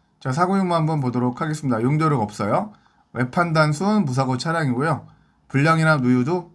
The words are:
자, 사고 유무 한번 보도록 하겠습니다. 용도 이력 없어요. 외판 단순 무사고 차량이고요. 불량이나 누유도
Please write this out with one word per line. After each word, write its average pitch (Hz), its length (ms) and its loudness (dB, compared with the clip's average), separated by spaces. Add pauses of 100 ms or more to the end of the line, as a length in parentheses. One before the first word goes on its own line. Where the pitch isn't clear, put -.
(180)
자, 131 140 -6
사고 180 260 0
유무 180 160 0
한번 160 260 0
보도록 123 400 -2
하겠습니다. 147 420 -2
용도 151 240 2
이력 147 140 2
없어요. 117 520 -2 (400)
외판 160 400 -2
단순 160 520 2
무사고 127 340 -2
차량이고요. 143 680 -2 (420)
불량이나 156 500 2
누유도 127 560 0